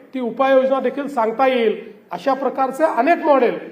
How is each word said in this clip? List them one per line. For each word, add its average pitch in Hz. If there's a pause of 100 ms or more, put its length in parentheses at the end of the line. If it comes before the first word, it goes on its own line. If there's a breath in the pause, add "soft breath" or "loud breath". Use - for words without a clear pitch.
(140)
ती 262
उपाययोजना 262
देखील 269
सांगता 226
येईल. 233 (180)
अशा 262
प्रकारचे 262
अनेक 311
मॉडेल 247 (140)